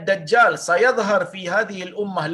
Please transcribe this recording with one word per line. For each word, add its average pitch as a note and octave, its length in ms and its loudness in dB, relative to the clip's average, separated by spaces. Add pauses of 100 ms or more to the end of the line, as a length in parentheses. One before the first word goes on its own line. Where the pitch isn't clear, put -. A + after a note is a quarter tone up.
Dajjal G3 440 4 (160)
sayadhhar G#3 520 2 (100)
fi F#3+ 100 -14 (120)
hadhihi G3+ 360 -2
al-ummah F#3 440 -4